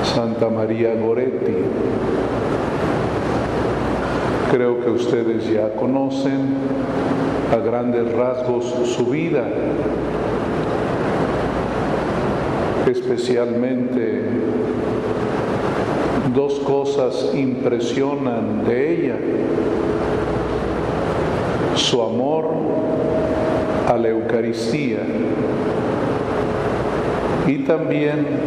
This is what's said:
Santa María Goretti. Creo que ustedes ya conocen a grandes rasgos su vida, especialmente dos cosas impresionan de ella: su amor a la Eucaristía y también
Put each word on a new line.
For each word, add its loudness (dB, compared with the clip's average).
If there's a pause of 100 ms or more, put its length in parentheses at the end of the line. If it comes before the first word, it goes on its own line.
Santa 0
María 2
Goretti. 2 (3000)
Creo 2
que 0
ustedes 0
ya 2
conocen 0 (960)
a 2
grandes 0
rasgos 0 (200)
su 0
vida, 0 (3500)
especialmente 0 (2000)
dos 2
cosas 2
impresionan 0
de 2
ella: 0 (2500)
su 2
amor 0 (1400)
a 4
la 4
Eucaristía 0 (2500)
y 2
también 2 (220)